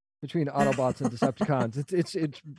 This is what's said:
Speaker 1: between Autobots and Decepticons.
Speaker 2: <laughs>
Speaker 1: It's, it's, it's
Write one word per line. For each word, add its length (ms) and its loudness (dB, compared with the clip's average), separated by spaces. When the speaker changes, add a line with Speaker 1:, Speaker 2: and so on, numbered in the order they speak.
Speaker 1:
between 260 0
Autobots 540 2
and 100 0
Decepticons. 680 0
Speaker 2:
<laughs> 0 -
Speaker 1:
It's, 160 -4
it's, 220 0
it's 260 -4